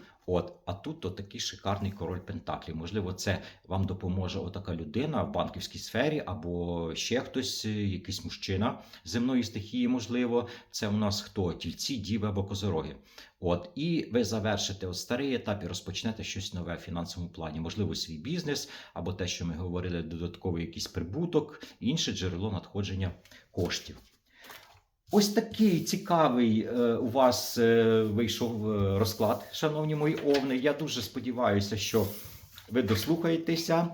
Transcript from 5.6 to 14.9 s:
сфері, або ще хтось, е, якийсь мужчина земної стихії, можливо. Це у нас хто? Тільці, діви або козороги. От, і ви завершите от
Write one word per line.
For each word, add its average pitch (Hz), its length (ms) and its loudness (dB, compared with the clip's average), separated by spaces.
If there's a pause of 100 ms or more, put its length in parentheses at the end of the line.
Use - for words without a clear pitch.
сфері, 143 460 0
або 87 680 -2
ще 123 260 0
хтось, - 440 -4
е, 107 40 -2
якийсь 98 540 -2
мужчина 101 560 0 (240)
земної 120 400 2
стихії, 117 440 -2
можливо. 120 600 2 (240)
Це - 160 -2
у 101 40 2
нас 104 300 2
хто? 90 320 -2
Тільці, - 440 -6
діви 104 300 0
або 98 160 0
козороги. 85 520 -2 (440)
От, 87 360 0
і 160 360 0
ви 117 120 4
завершите 101 640 -2
от 90 100 -4